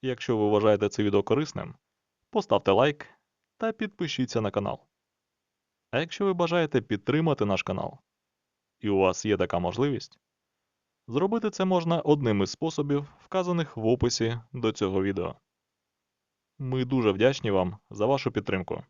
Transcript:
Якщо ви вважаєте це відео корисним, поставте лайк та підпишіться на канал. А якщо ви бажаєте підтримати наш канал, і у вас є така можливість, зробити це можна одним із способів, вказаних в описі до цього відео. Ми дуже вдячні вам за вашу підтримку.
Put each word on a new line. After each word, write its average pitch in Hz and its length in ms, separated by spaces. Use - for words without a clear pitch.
Якщо 123 340
ви 104 120
вважаєте 104 400
це - 140
відео 101 200
корисним, - 520
поставте 110 400
лайк 139 360
та 220 160
підпишіться 165 680
на 107 100
канал. 104 300
А 123 100
якщо 170 240
ви 196 80
бажаєте 170 480
підтримати 139 640
наш 101 180
канал, 92 360
і 104 80
у 98 100
вас 92 260
є 104 120
така 90 220
можливість, 104 600
зробити 202 420
це 190 140
можна 170 360
одним 123 420
із 95 80
способів, 147 580
вказаних 175 560
в 110 100
описі 117 540
до 117 200
цього 95 300
відео. 95 340
Ми 131 260
дуже 123 260
вдячні 110 400
вам 92 280
за 104 160
вашу 135 260
підтримку. 95 580